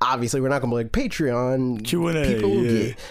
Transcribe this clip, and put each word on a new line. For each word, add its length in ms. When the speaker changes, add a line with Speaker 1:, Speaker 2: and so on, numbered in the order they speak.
Speaker 1:
Obviously, 400
we're 80
not 120
gonna 100
be 120
like, 80
"Patreon 920
Speaker 2:
Q 220
and 100
A, 80
Speaker 1:
people 240
will 160
Speaker 2:
yeah. 220
Speaker 1:
get 100